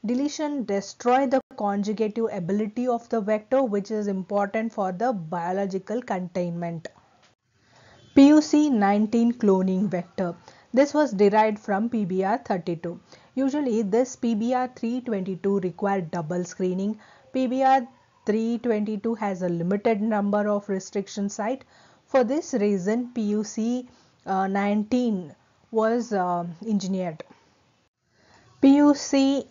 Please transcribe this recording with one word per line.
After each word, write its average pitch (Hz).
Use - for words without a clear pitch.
Deletion 285
destroy 247
the 262
conjugative 208
ability 208
of 233
the 226
vector, 214
which 202
is 214
important 202
for 185
the 226
biological 185
containment. 175
P 277
U 302
C 302
nineteen 214
cloning 190
vector. 175
This 285
was 294
derived 208
from 214
P 214
B 185
R 208
thirty-two. 175
Usually, 262
this 226
P 233
B 233
R 254
three 240
twenty-two 196
require 190
double 175
screening. 190
P 254
B 262
R 262
three 226
twenty-two 214
has 196
a 180
limited 196
number 208
of 202
restriction 202
site. 226
For 262
this 269
reason, 208
P 226
U 208
C, 240
uh, 190
nineteen 202
was, 226
uh, 180
engineered. 185
P 277
U 294
C 277